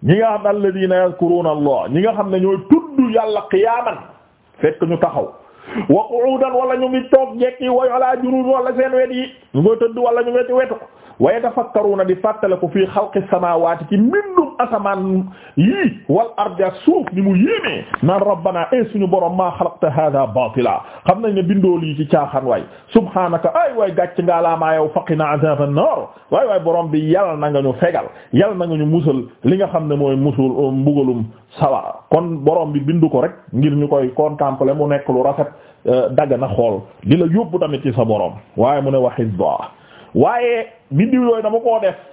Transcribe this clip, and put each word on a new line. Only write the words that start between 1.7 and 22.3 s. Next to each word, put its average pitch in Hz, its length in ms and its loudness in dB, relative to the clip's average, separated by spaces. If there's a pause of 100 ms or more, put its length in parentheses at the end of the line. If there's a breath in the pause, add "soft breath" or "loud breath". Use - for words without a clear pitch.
ñi 143 120 0
nga 220 120 2
xam 202 160 -4
ne 185 100 0
ñooy 190 180 2 (120)
tudd 311 300 2 (140)
Yàlla 220 360 -2
qiyaaman, 226 480 -2 (640)
fekk 156 220 -2
ñu 165 160 -2
taxaw, - 280 -2 (600 loud breath)
"wa 185 200 4
qu'udan", 254 440 0
wala 254 240 0
ñu 254 120 0
ngi 254 200 -4
toog 254 300 2
jekki, 254 300 -2
"wa 254 140 2 (120)
ala 254 260 0
junub", 254 240 -2
wala 254 320 0
seen 262 160 0
wet 254 180 0
yi, 254 140 -4 (300)
ñu 139 60 2
ngi 220 180 4
tëdd, 226 180 -2
wala 240 260 2
ñu 240 80 -2
ngi 247 160 0
ci 254 60 -4
wetu, 254 220 0 (440 loud breath)
"wa 139 140 4
yatafakkaruna", 214 720 0
di 185 100 0
fàttaliku, 185 580 -2
"fi 190 200 2
xalqi 202 360 -2
samaawaati", 170 600 0
ci 202 80 2
mbindum 359 440 2 (180)
asamaan 196 680 -2 (320 loud breath)
yii, 247 320 2 (200)
"wal 220 280 2
ardi", 196 260 -2
ak 185 120 -2 (100)
suuf 320 280 4
ni 190 80 -2
mu 196 140 2
yéemee, 220 500 0 (180)
naan, 190 180 2
"Rabbana, 180 500 0
eh, 247 200 2
suñu 196 160 -2
Borom, 175 280 0
ma 185 220 0
xalaqta 170 320 -2
haaza 139 380 0
baatila", 117 480 0 (320 loud breath)
xam 190 140 2
nañ 214 140 -2
ne 190 80 2
bindoo 185 340 2
lii 156 200 -4
ci 151 100 -4
caaxaan 143 380 0